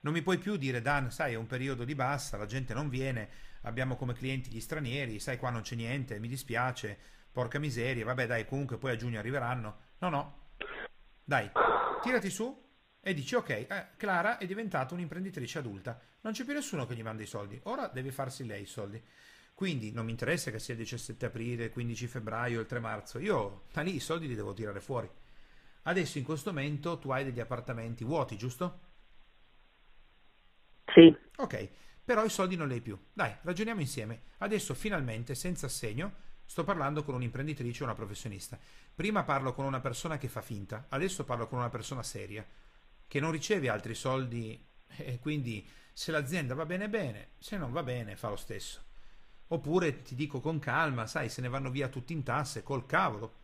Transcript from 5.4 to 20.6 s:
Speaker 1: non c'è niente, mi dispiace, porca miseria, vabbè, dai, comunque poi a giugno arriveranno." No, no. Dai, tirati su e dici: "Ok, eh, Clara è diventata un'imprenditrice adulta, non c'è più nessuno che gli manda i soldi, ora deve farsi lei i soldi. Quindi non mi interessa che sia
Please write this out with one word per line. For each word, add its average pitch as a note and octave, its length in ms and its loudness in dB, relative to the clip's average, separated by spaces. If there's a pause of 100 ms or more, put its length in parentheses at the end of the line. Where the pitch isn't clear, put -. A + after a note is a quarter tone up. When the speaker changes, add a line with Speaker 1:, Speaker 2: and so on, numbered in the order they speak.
Speaker 1:
non A#2 120 -2
c'è A#2+ 140 -6
niente, A#2 440 -4
mi A#2 80 -6
dispiace, A#2+ 680 -2 (340)
porca B2+ 280 0
miseria, A#2+ 460 0
vabbè, B2+ 220 2
dai, A2+ 180 2
comunque C3 320 -2
poi C3 140 0
a A#2+ 40 2
giugno A#2 240 -2
arriveranno." A#2+ 580 -2 (220)
No, F#3 100 0
no. C#3+ 340 -2 (800)
Dai, A#2+ 260 2 (520)
tirati A#3 280 2
su A#3 340 -4 (360)
e F#3+ 140 -2
dici: C#3 220 -2
"Ok, A3+ 140 2
eh, C3 380 -2 (100)
Clara G3 400 2
è G3+ 80 -6
diventata F3+ 480 -2
un'imprenditrice F3 680 -4
adulta, A2+ 400 -6 (220)
non A3 120 -4
c'è B3 100 -4
più C#4 100 -4
nessuno G3+ 320 -2
che A#2+ 100 -6
gli A2+ 80 -8
manda A2 200 -6
i G#2 40 -8
soldi, G#2 360 -8
ora A#3+ 240 -4
deve C3 240 -6
farsi C3 340 -6
lei G2+ 180 -6
i G2 40 -12
soldi. G#2 340 -8 (540)
Quindi B2+ 380 -2
non A2+ 100 -4
mi A2+ 80 -4
interessa B2 400 0
che A2 80 -6
sia - 140 -6